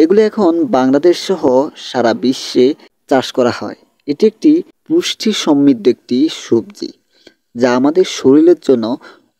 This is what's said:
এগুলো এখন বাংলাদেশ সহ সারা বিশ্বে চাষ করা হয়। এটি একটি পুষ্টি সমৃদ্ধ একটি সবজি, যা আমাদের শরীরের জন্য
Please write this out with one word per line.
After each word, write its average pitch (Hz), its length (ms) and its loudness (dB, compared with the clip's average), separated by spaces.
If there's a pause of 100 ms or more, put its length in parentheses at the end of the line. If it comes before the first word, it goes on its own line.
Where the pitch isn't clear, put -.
এগুলো 190 180 4 (100)
এখন 185 220 0 (260)
বাংলাদেশ 139 380 2 (120)
সহ 190 140 -4 (480)
সারা 117 220 0 (120)
বিশ্বে 127 420 0 (440)
চাষ 131 160 0 (100)
করা 123 240 0
হয়। 101 180 -12 (320)
এটি 147 220 -2
একটি - 200 0 (340)
পুষ্টি 180 440 -4 (140)
সমৃদ্ধ 143 400 2 (100)
একটি - 240 -6 (280)
সবজি, 101 440 -4 (680)
যা 123 80 2 (100)
আমাদের 156 280 0 (120)
শরীরের 160 480 4
জন্য 120 180 0 (560)